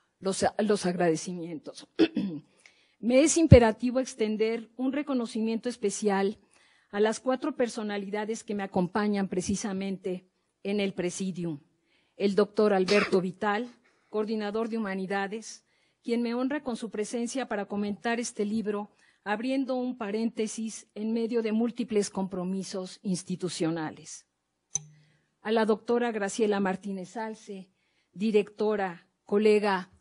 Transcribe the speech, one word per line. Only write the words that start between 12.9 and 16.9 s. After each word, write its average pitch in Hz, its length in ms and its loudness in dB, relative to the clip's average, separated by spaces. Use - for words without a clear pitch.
Vital, 208 520 -2
coordinador 214 600 -2
de 226 80 -4
humanidades, 196 840 -4
quien 233 180 0
me 233 120 -2
honra 262 300 -2
con 233 120 -6
su 226 140 -8
presencia 233 580 -4